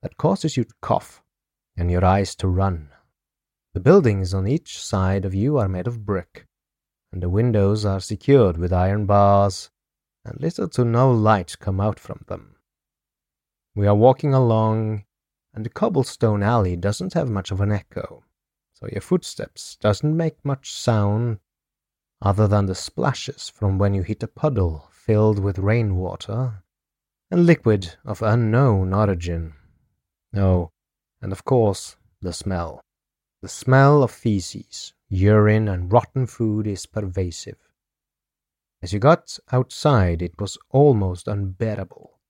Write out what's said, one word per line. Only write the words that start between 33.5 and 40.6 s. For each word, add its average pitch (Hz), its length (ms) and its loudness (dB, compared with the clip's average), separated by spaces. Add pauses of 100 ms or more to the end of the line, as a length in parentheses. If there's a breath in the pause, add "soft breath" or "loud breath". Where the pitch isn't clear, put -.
of 117 80 -2
feces, - 840 -6 (140)
urine, 107 640 4
and 90 220 -4
rotten 120 360 0
food 107 400 -4
is 98 180 -8
pervasive. 92 720 -8 (1200)
As 85 100 -8
you 101 80 -4
got 151 400 2 (120)
outside, 117 680 2
it 87 180 -8
was 101 180 -8 (140)